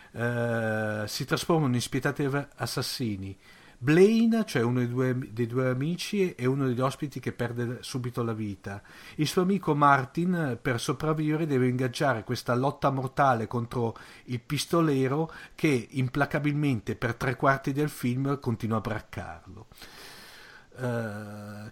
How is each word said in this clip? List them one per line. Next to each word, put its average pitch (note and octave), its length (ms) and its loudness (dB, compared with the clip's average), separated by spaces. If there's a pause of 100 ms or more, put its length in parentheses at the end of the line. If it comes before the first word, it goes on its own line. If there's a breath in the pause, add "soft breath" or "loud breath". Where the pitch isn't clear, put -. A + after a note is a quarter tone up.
(120)
eh, A2+ 960 -2
si - 180 -6
trasformano D3+ 480 2
in A#2+ 80 2
spietati C#3 440 -2
av-, C#3 220 -2 (100)
assassini. G#2+ 800 -4 (480 loud breath)
Blaine, A3 640 6
cioè - 160 0
uno A#2+ 180 2
dei B2 80 0
due, B2+ 300 0 (160)
dei A#2+ 120 0
due B2+ 220 0
amici, E3+ 680 -2
è B2 100 -4
uno C3+ 220 2
degli A#2+ 120 0
ospiti C3+ 400 -2
che B2 140 -4
perde A#2+ 480 -4
subito B2 420 -4
la A2+ 80 -2
vita. G2+ 500 -6 (340 loud breath)
Il D3+ 120 0
suo - 140 2
amico F3+ 340 2
Martin, C#3+ 840 2
per A#2+ 180 0
sopravvivere, D#3 640 0
deve C3 220 4
ingaggiare B2 560 0
questa A#2+ 320 -2
lotta C#3 360 0
mortale C3 540 2
contro A#2 520 -2 (280 loud breath)
il B2 140 -4
pistolero D3+ 920 2 (240 loud breath)
che C3+ 380 2
implacabilmente C#3 1040 0
per A#2 200 -2
tre C3 200 -2
quarti C3+ 380 2
del D3 160 0
film C3+ 500 -2
continua A2+ 380 -2
a G#2 40 -2
braccarlo. F#2+ 840 -10 (1120 loud breath)
Eh, G#2 920 -6